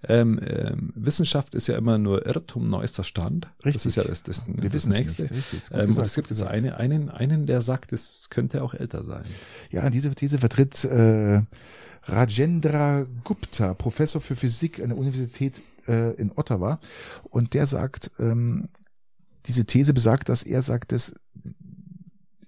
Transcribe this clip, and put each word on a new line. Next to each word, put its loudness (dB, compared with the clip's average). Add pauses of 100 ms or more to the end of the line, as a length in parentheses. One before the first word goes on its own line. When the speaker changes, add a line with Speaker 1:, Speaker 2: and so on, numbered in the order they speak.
Speaker 1:
Ähm, 4
ähm, -4
Wissenschaft 0
ist -2
ja 0
immer 2
nur 2
Irrtum -4
neuester -2
Stand. -4 (100)
Das -4
Speaker 2:
Richtig. 0
Speaker 1:
ist 0
ja 2
das, -4
das, -6
Speaker 2:
Wir -6
Speaker 1:
das 0
Speaker 2:
wissen's 2
Speaker 1:
Nächste. -2
Speaker 2:
nicht, -4
richtig. -6
Gut -4
Speaker 1:
Ähm, 2
Speaker 2:
gesagt, 2
Speaker 1:
es -4
gibt -4
Speaker 2:
gut -6
Speaker 1:
jetzt -4
Speaker 2:
gesagt. -4
Speaker 1:
eine, -2
einen, 0
einen, 0
der 2
sagt, -4
es -10
könnte -2
auch -6
älter -8
sein. -10 (460)
Speaker 2:
Ja, 0
diese 0
These 0
vertritt, 2
äh, 6 (640)
Rajendra 2 (180)
Gupta, -2
Professor 0
für -4
Physik -2
an -2
der -4
Universität, -2 (260)
äh, 2
in 0
Ottawa. 0 (460)
Und 0
der 4
sagt, -4
ähm, 0 (760)
diese 2
These 4
besagt, 4
dass 0
er 0
sagt, -2
dass -2 (1300)